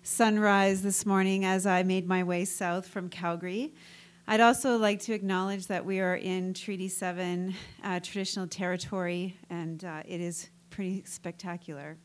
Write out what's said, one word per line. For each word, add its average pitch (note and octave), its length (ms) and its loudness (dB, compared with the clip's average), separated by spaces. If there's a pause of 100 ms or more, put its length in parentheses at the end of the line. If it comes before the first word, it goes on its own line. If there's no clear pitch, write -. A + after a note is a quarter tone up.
sunrise G3+ 800 4
this G3 240 0
morning F#3+ 400 4
as F#3+ 200 2
I F#3 180 4
made F#3 220 2
my F#3 160 2
way F3 220 0
south F#3 420 -2
from F3+ 220 -8
Calgary. F3 640 -4 (540)
I'd G#3+ 140 4
also A#3+ 360 6
like G#3 260 2
to A#3 100 -4
acknowledge F#3+ 540 -2
that F#3 180 -2
we F#3+ 160 0
are F3+ 160 2
in F#3 360 -2
Treaty F#3 360 -6
seven, F3+ 680 -4 (260)
uh, F3+ 200 -4
traditional F#3+ 440 -6
territory, F3+ 920 -4 (120)
and, E3 360 -6
uh, D#3 200 -10
it F3 140 -8
is E3+ 300 -6 (200)
pretty F#3+ 360 -6
spectacular. E3+ 1000 -12